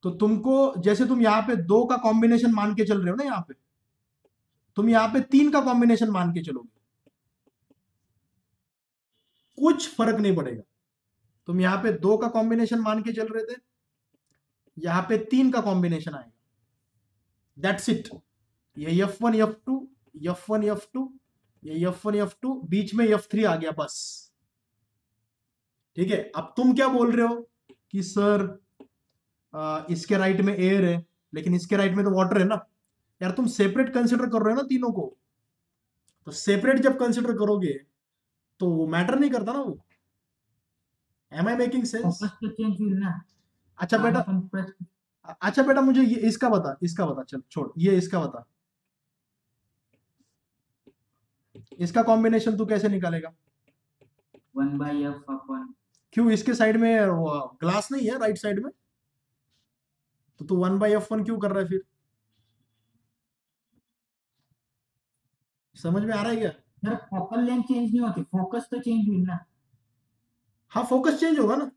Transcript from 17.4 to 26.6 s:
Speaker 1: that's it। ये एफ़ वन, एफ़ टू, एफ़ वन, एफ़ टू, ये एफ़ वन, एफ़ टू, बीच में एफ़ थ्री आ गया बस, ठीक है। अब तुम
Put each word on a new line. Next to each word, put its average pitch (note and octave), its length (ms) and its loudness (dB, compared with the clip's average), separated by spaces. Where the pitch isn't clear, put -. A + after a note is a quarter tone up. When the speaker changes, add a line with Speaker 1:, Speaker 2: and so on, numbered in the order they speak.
Speaker 1:
that's F#3 340 -2
it। - 220 -2
ये E3 260 0
एफ़ G3+ 200 -4
वन, A#3 140 2
एफ़ A3 180 2
टू, C4 220 -4
एफ़ F3 260 -6
वन, G#3+ 160 0
एफ़ G#3 260 -4
टू, C4 200 -6
ये D#3 260 -4
एफ़ F3+ 180 -6
वन, G#3 100 -2
एफ़ G3+ 260 -2
टू, C4 120 -4
बीच G3 260 -2
में A3+ 120 2
एफ़ G#3 220 0
थ्री G#3+ 160 0
आ E3+ 120 2
गया D#3+ 180 -6
बस, - 220 -8
ठीक F#3 140 0
है। G3+ 120 0
अब - 240 -10
तुम B3+ 180 4